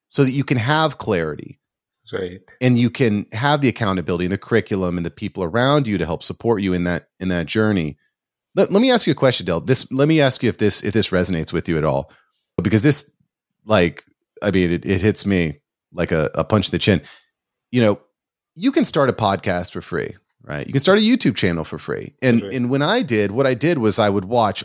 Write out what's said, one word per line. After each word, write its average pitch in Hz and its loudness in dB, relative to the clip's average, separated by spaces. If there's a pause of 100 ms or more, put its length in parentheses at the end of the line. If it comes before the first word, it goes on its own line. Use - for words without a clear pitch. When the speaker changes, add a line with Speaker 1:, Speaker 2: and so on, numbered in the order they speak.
Speaker 1:
so - 2
that 131 0
you 131 -2
can - -2
have 151 0
clarity. 85 -4 (520)
Speaker 2:
Right. 92 -8 (200)
Speaker 1:
And 127 4
you 120 2
can 107 0
have 143 0
the 131 2
accountability 90 -2
and 90 -2
the 95 -2
curriculum 95 -2
and 85 -4
the 82 -6
people 95 -8
around 127 0
you 104 -2
to 82 -2
help 80 -6
support 107 -4
you 98 0
in 87 0
that, 87 -4 (120)
in 92 -4
that 87 -2
journey. 101 0 (560)
Let, 190 2
let 202 4
me 262 4
ask 240 2
you 165 2
a 135 0
question, 120 0
Del. 85 0
This, 110 -2
let 135 2
me 160 4
ask 131 0
you 120 2
if - -4
this, 104 0
if 101 -4
this 107 0
resonates 90 -2
with 82 -4
you 85 0
at 76 -2
all, 69 -2 (500)
because 104 2
this, - 2 (540)
like, 92 2 (400)
I 104 0
mean, 90 2
it, 87 -4
it 92 0
hits 107 0
me 87 0 (300)
like 82 -4
a, 78 0
a 80 0
punch 104 0
in - -8
the 110 -2
chin. 98 2 (720)
You 123 2
know, 104 2 (520)
you 220 -2
can 285 2
start 139 2
a 110 2
podcast 95 -2
for 87 -12
free, 64 -6 (280)
right? 73 -10
You - -12
can 135 0
start 202 4
a - 2
YouTube 214 2
channel 85 0
for 78 -10
free. - -8
And, 120 4
Speaker 2:
Right. 101 -10
Speaker 1:
and 123 -2
when 139 0
I 214 0
did, 107 0
what 131 0
I 131 2
did 151 0
was 107 0
I 107 4
would 98 0
watch 110 0